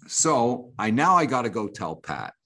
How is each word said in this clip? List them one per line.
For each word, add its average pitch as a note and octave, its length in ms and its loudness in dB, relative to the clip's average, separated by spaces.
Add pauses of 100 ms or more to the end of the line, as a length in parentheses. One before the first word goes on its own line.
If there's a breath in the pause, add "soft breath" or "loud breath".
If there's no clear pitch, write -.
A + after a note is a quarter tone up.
So B2 680 0
I, G#2+ 140 0
now D#3+ 240 4
I E3 100 4
gotta B2 240 0
go G#2 200 -6
tell E2 260 -8
Pat. - 380 -10 (120)